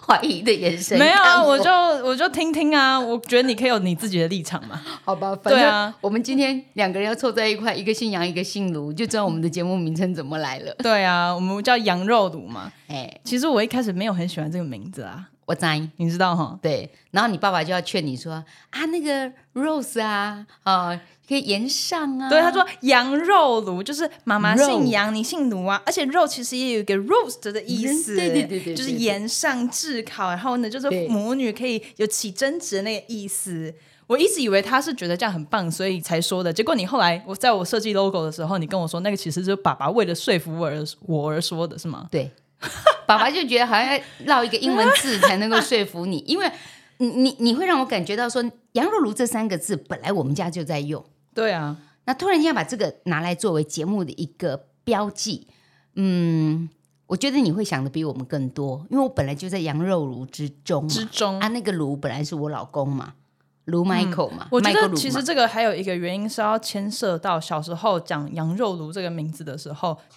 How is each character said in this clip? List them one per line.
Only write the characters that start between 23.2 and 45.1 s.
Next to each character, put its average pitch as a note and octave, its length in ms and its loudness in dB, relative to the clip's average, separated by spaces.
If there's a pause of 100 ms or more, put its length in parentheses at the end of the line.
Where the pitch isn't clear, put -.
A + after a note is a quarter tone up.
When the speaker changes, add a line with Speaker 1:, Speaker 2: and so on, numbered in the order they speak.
Speaker 2:
炉”， F#3 200 -4
就 C4 100 -8
是 D4+ 160 -2 (140)
妈 G#3 160 0
妈 G#3+ 180 4
姓 C#4+ 320 6
杨， G#3 200 2
Speaker 1:
肉。 A3 40 -2
Speaker 2:
你 G#3+ 120 -2
姓 C#4 260 0
卢 F#3 160 -2
啊， G3 180 0
而 E4+ 80 0
且 E4 120 0
肉 D4+ 200 4
其 B3+ 200 -2
实 B3+ 120 -6
也 B3+ 180 -2
有 A3 40 0
一 G#3 60 -2
个 G3+ 140 0
roast A#3+ 520 0
的 G#3 140 -6
意 A#3 240 -4
思， D4 260 -2
Speaker 1:
嗯， - 20 -2
对， F3 120 2
对， C4+ 140 2
对， - 0 -
对， F#3 180 -6
对， - 60 -8
对。 E3 100 -4
Speaker 2:
就 C4 80 -6
是 C4+ 80 -4
延 G#3+ 360 -2
上 B3 400 -2
炙 B3+ 360 -6
烤， G3 240 -6
然 F3+ 100 -2
后 B3 200 -2
呢， A3 120 -2
就 B3+ 80 -6
是 C#4 100 -4 (200)
母 A3 260 0
女 B3 180 0
可 A#3 140 -6
以 A3+ 160 -2 (140)
有 G#3+ 100 0
起 G#3 240 -4
争 C#4 300 -2
执 - 160 -6
的 G3 60 -2
那 G#3+ 180 -4
个 - 80 -14
意 G#3+ 180 -8
思。 D#3+ 460 -6
Speaker 1:
对。 - 20 -20 (320)
Speaker 2:
我 A#3+ 100 2
一 F4 120 6
直 - 120 -2
以 A#3+ 80 0
为 G3 140 4
他 B3 180 2
是 D4 140 -2
觉 F3+ 140 -6
得 F3 80 0
这 G3+ 100 -2
样 G3+ 60 -2
很 D#3+ 140 -4
棒， E3 220 -2
所 E3 160 -2
以 F#3 160 -2
才 D#3+ 200 -2
说 F#3 240 -2
的。 E3 80 0
结 G#3+ 100 2
果 D#4 140 0
你 F#3 100 -2
后 B3+ 140 0
来， E3+ 260 2
我 F#3+ 80 -10
在 B3 160 2
我 F#3+ 140 2
设 A3 160 -2
计 G#3+ 120 -2
logo G3 320 2
的 D#3 60 -4
时 D#3 140 -6
候， F#3 120 -2
你 D#3 120 -4
跟 F#3+ 120 -2
我 E3 60 -2
说， E3+ 140 -6
那 G3+ 100 -2
个 G3 60 0
其 F3 160 -6
实 F3 80 -4
就 F#3 100 -4
是 G3 60 0
爸 E3+ 180 0
爸 C#3 160 -2
为 G#3+ 140 4
了 E3+ 100 -2
说 F#3 240 2
服 D#3+ 180 -6
我 E3 120 -2
而， D3+ 160 -6 (240)
我 D3+ 200 0
而 D#3 120 -2
说 E3 260 -4
的， D3+ 100 -10
是 E3 120 -10
吗？ - 200 -10
Speaker 1:
对。 C3+ 220 -4 (300)
<laughs> - 100 -8 (360)
爸 G#3+ 120 6
爸 A#3 100 2
就 E4 200 0
觉 A#3 100 4
得 A#3+ 80 2
好 A3+ 80 2
像 A#3 120 4
要 C#4 140 0 (240)
绕 C4 200 4
一 A#3 40 0
个 G#3 100 -2
英 C4 180 0
文 A3 100 6 (100)
字 B3 240 0